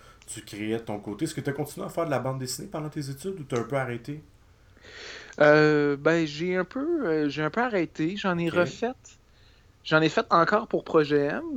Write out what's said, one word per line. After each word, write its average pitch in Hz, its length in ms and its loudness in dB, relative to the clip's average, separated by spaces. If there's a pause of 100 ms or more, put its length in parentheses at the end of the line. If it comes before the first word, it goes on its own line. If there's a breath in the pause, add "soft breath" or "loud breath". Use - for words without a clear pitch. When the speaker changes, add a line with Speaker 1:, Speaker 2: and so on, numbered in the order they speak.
(280 soft breath)
Speaker 1:
tu - 140 -14
créais 107 360 -4
de 113 60 -10
ton 104 160 -6
côté. 104 260 -6
Est-ce - 80 -6
que 131 80 -6
t'as 139 100 -4
continué 143 360 -8
à - 20 -10
faire 165 160 -2
de 151 60 -4
la 127 80 0
bande 131 180 -4
dessinée 127 340 -8
pendant 156 180 -6
tes 143 200 -8
études 190 300 -8
ou 147 40 -12
t'as 131 160 -2
un 113 40 -2
peu 123 120 -4
arrêté ? 131 460 -6 (1200 loud breath)
Speaker 2:
Euh, 151 580 6
ben, 160 300 2
j'ai 165 300 -4
un 185 60 0
peu, 285 440 -2
euh, 156 200 0
j'ai 143 140 -4
un 156 80 0
peu 220 120 -2
arrêté. 185 560 -2
J'en 185 200 -2
ai 170 120 0
Speaker 1:
Ok. - 100 -2
Speaker 2:
refait. 175 320 0 (920 soft breath)
J'en 156 180 4
ai 160 80 4
fait 226 200 0
encore 208 380 4
pour 165 160 -2
Projet 147 420 4
M. 180 160 -2 (160)